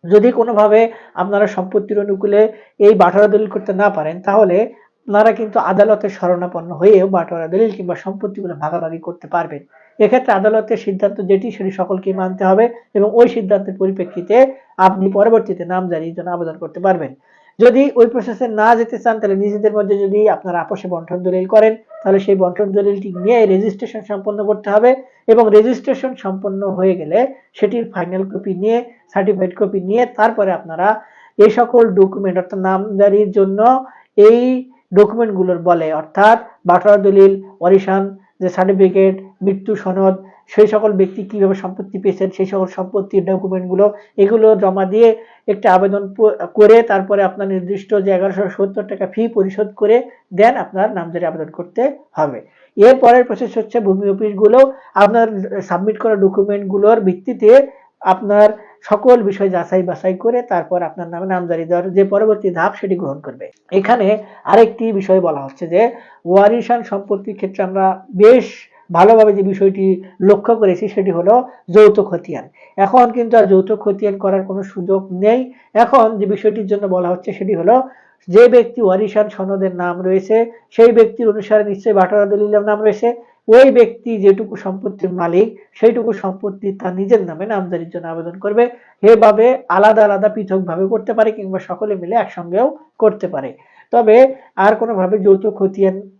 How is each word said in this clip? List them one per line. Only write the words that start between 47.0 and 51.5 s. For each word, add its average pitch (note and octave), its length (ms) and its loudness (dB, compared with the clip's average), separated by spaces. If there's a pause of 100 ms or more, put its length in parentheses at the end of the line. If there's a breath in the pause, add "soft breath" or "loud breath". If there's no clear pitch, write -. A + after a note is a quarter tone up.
আপনার G3 260 -6
নির্দিষ্ট F#3+ 340 -8 (160)
যে G3 120 -2
এগারোশো F#3+ 260 -2 (120)
সত্তর G3 360 -6
টাকা G3+ 220 -6
ফি A3 80 -4 (160)
পরিশোধ F#3+ 300 -2 (140)
করে A3 140 2 (440 loud breath)
দেন A#3 140 4 (120)
আপনার G3 220 -4 (100)
নামজারি E3+ 340 -8
আবেদন D#3+ 260 -12